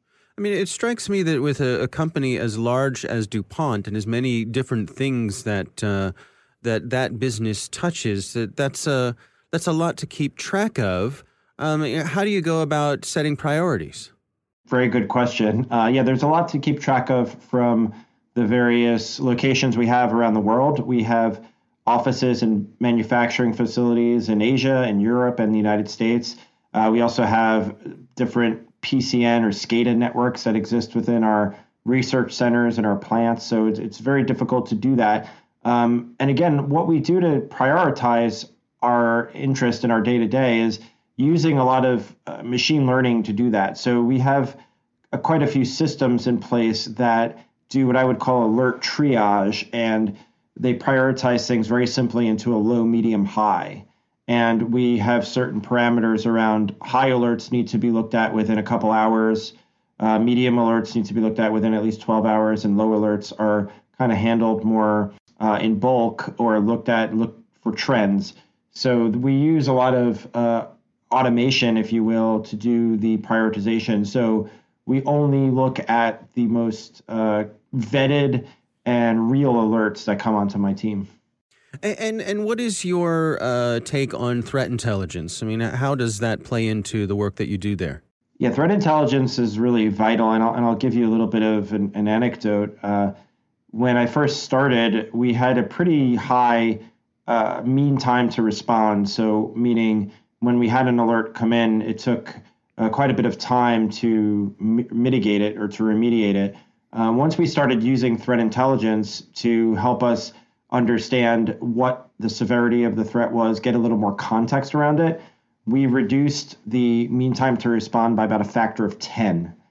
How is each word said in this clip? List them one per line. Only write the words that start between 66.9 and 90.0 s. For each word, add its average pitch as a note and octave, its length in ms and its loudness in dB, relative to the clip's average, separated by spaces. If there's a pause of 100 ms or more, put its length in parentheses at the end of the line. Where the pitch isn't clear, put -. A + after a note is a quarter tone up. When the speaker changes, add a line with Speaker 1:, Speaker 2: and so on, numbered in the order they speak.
Speaker 2:
at, A2+ 260 0
look A2+ 220 -2 (240)
for A2+ 100 -2
trends. G2+ 640 0 (380)
So A#2+ 340 0
we B2 260 0
use D3 360 2
a C3+ 40 2
lot B2+ 220 4
of, A#2+ 400 0
uh, A#2 320 0 (440)
automation, B2 680 2
if A2 160 -2
you A2+ 120 2
will, A2+ 380 0
to - 140 -10
do A#2 400 0
the A2 220 0
prioritization. G#2+ 880 0
So A2 420 0 (380)
we C3 180 0
only C#3 460 2
look B2+ 280 0 (100)
at - 460 0
the A#2+ 120 2
most, A2+ 640 -2
uh, A2 360 0 (300)
vetted C3+ 720 0 (380)
and A#2 460 2
real C3+ 240 2
alerts A2 500 0
that G2+ 140 -2
come A2 160 -2
onto G2+ 240 -2
my G2 140 0
team. G2 360 -6 (720)
Speaker 1:
A-, - 180 -4
and, A3 200 -4
and G#3 240 -4
what A3+ 160 -2
is A3+ 240 -4
your, E3 560 0
uh, A#2+ 400 0
take C#3 340 -4
on A#2+ 280 -2
threat C3 260 -2
intelligence? G2 760 -4
I A2 40 -4
mean, A2 140 -4
how B2+ 340 -2
does A2+ 260 -4
that A2 240 -4
play A2+ 240 -2
into G#2+ 380 -2
the G2+ 100 -2
work G2+ 200 -2
that G#2+ 120 -4
you G2+ 100 -4
do G2+ 180 -4
there? D#2+ 260 -6 (360)
Speaker 2:
Yeah, B2 120 0
threat D#3+ 200 2
intelligence D3+ 680 2
is G#2+ 200 -2
really A#2 300 2
vital, A2 420 2